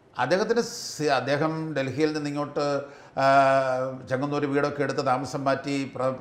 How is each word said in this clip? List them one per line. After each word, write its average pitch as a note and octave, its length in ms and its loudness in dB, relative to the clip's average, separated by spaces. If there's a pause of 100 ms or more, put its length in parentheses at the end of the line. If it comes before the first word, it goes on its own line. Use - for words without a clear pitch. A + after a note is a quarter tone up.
(180)
അദ്ദേഹത്തിന് G3 440 2
സി-, - 580 -4
അദ്ദേഹം D#3 560 -2
ഡൽഹിയിൽ C3+ 380 0
നിന്ന് D3 160 -4
ഇങ്ങോട്ട്, C#3+ 360 -4 (580)
ആ, - 20 4 (840)
ചെങ്ങന്നൂർ D3 440 0
വീടൊക്കെ C#3+ 300 0
എടുത്ത് C3+ 220 -2
താമസം C3+ 380 0
മാറ്റി C3+ 520 -2
പ്ര-, B2+ 260 -2